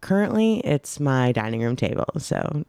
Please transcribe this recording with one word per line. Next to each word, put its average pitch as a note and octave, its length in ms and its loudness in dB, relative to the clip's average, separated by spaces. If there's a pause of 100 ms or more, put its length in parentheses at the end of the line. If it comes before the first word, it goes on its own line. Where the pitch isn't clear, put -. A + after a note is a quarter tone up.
currently, G#3+ 580 2
it's - 400 -2
my C3 320 2
dining A2+ 300 -2
room A#2 140 0
table. - 280 -2 (140)
So D3 500 -4